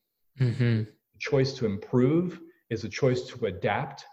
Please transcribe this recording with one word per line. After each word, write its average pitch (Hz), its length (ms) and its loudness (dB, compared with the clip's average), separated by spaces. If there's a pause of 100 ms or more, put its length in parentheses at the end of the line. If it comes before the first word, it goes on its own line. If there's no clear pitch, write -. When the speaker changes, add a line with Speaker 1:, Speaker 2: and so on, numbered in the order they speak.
(400)
Speaker 1:
Mm-hmm. 117 440 2
Speaker 2:
A - 360 -16
choice - 340 0
to - 120 -2
improve, 135 720 2 (300)
is 107 140 -4
a - 60 -8
choice 127 340 0
to - 240 -6
adapt, 104 640 -4